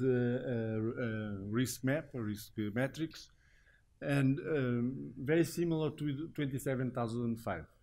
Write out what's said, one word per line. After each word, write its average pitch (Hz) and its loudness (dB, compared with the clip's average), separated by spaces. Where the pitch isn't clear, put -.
uh, 131 2
a, - 6
a 117 0
risk 117 0
map, 143 0
a 120 -4
risk 107 -4
matrix, 135 -4
and, 139 4
um, 139 0
very 165 4
similar 165 0
to 147 -4
the 147 -2
twenty-seven 131 0
thousand 117 0
five 85 -4